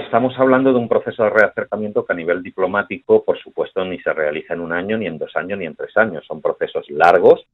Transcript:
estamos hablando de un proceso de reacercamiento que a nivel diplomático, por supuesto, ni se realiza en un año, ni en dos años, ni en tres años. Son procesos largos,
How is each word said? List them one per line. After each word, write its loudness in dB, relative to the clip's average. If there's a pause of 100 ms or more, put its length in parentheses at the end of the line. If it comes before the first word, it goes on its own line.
estamos 0
hablando 4
de 2
un -6
proceso 0
de 4
reacercamiento 0
que -6
a -2
nivel -4
diplomático, -2
por -2
supuesto, -6
ni -8
se -4
realiza -4
en -8
un -6
año, -4
ni -4
en -8
dos -8
años, -6
ni -6
en -12
tres -8
años. 0
Son -12
procesos -6
largos, 6